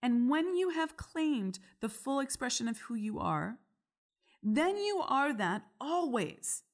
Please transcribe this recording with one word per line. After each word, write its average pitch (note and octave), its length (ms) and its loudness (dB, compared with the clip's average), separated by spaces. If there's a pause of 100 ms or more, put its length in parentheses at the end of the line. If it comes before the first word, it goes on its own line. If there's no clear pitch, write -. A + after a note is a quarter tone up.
And A#3+ 260 6
when E4 260 2
you F4+ 160 2
have D#4+ 260 -2
claimed C4 600 -2 (240)
the A3 80 -2
full C4+ 300 -2
expression B3+ 480 -2
of A3+ 140 -4
who A#3+ 140 -8
you G#3+ 240 -4
are, F3 380 -2 (840)
then D#4 340 4
you G4+ 300 0
are C#4 260 2
that G3+ 300 -2 (160)
always. C#4 840 -2 (100)